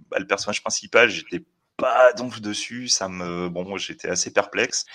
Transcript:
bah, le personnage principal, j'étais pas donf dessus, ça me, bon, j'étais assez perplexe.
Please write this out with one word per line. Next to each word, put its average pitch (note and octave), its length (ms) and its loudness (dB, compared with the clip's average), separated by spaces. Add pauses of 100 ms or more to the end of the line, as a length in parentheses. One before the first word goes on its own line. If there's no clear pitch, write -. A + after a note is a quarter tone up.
(100)
bah, - 80 -6
le G2+ 80 -4
personnage G2+ 360 -2
principal, A2 480 4
j'étais E2+ 340 -8 (320)
pas B2+ 400 6
donf A2+ 240 -8
dessus, A#2 480 -8
ça F#2+ 220 0
me, F2+ 400 -6
bon, F#2 260 -8
j'étais F2 320 -8
assez F2+ 240 -4
perplexe. - 640 0